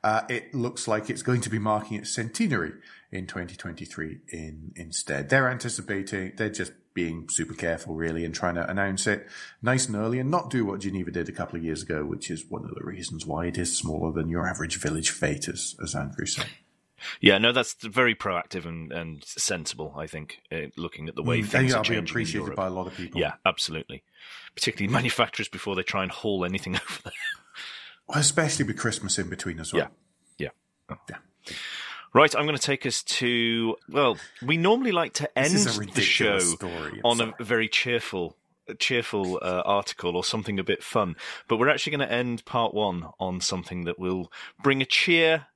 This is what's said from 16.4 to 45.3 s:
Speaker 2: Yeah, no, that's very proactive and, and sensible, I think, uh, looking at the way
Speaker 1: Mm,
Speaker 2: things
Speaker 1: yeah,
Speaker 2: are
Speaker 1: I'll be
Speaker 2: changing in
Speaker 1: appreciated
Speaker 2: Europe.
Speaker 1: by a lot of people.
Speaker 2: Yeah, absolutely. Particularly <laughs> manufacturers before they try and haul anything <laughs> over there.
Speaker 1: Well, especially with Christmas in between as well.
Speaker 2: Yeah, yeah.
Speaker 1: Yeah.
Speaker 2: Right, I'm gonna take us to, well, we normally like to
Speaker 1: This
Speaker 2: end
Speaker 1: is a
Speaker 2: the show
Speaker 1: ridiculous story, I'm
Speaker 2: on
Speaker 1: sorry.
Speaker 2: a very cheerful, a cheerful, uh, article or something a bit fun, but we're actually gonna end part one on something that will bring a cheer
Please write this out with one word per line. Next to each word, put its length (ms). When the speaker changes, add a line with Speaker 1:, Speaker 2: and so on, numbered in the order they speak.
Speaker 2:
Yeah, 180
no, 140
that's 220
very 320
proactive 500
and, 260
and 340
sensible, 680
I 120
think, 320
uh, 160
looking 320
at 60
the 60
way 200
Speaker 1:
Mm, 40
Speaker 2:
things 260
Speaker 1:
yeah, 40
Speaker 2:
are 40
Speaker 1:
I'll 40
be 60
Speaker 2:
changing 80
in 120
Speaker 1:
appreciated 360
Speaker 2:
Europe. 100
Speaker 1:
by 120
a 40
lot 160
of 80
people. 260
Speaker 2:
Yeah, 120
absolutely. 560
Particularly 380
<laughs> 0
manufacturers 560
before 260
they 80
try 200
and 80
haul 340
anything 300
<laughs> 0
over 280
there. 100
Speaker 1:
Well, 100
especially 480
with 140
Christmas 400
in 100
between 300
as 140
well. 160
Speaker 2:
Yeah, 80
yeah. 60
Speaker 1:
Yeah. 80
Speaker 2:
Right, 200
I'm 120
gonna 120
take 300
us 160
to, 720
well, 280
we 160
normally 360
like 220
to 200
Speaker 1:
This 0
Speaker 2:
end 180
Speaker 1:
is 240
a 40
Speaker 2:
the 200
show 340
Speaker 1:
ridiculous 180
story, 500
I'm 0
Speaker 2:
on 140
Speaker 1:
sorry. 220
Speaker 2:
a 40
very 240
cheerful, 720
a 40
cheerful, 680
uh, 220
article 500
or 80
something 340
a 60
bit 180
fun, 360
but 80
we're 120
actually 220
gonna 140
end 400
part 280
one 360
on 220
something 420
that 160
will 320
bring 180
a 40
cheer 720